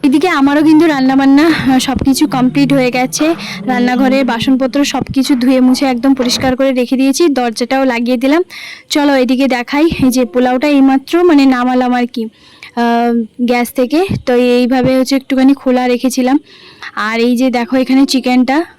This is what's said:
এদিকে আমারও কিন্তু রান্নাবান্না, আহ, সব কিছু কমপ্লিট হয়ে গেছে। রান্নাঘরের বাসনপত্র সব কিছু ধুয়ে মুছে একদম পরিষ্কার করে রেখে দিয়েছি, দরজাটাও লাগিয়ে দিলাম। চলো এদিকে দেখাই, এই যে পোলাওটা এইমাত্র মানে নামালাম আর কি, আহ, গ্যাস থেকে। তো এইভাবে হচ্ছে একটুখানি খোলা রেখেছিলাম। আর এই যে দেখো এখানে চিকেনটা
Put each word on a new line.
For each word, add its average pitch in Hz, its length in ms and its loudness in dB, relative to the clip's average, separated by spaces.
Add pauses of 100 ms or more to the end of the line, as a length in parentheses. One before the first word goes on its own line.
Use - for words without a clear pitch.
এদিকে 294 260 2
আমারও 285 340 2
কিন্তু 311 240 4
রান্নাবান্না, 269 600 2
আহ, 262 320 2
সব 254 160 -4 (100)
কিছু 277 220 0
কমপ্লিট 262 460 0
হয়ে 254 180 0
গেছে। 254 420 -2 (320)
রান্নাঘরের 254 600 0
বাসনপত্র 254 600 -2
সব 262 160 -6 (120)
কিছু 269 220 0
ধুয়ে 254 240 2
মুছে 254 260 2
একদম 262 280 0
পরিষ্কার 254 420 -2
করে 269 160 0
রেখে 247 260 -2
দিয়েছি, 269 320 0
দরজাটাও 247 560 -2
লাগিয়ে 240 320 -2
দিলাম। 277 260 0 (460)
চলো 285 260 0
এদিকে 262 320 0
দেখাই, 254 380 -2
এই 269 240 0
যে 247 160 0
পোলাওটা 254 420 -2
এইমাত্র 269 560 2
মানে 294 220 4
নামালাম 254 480 0
আর 247 200 -2
কি, 226 120 -6
আহ, 233 1000 -4 (180)
গ্যাস 240 320 -2
থেকে। 277 320 0 (200)
তো 254 80 0
এইভাবে 247 680 2
হচ্ছে 262 160 -2
একটুখানি 262 380 2
খোলা 254 340 -2
রেখেছিলাম। 254 520 0 (560)
আর 214 240 -4
এই 240 180 0
যে 262 120 2
দেখো 240 280 -2
এখানে 262 280 2
চিকেনটা 254 600 0 (140)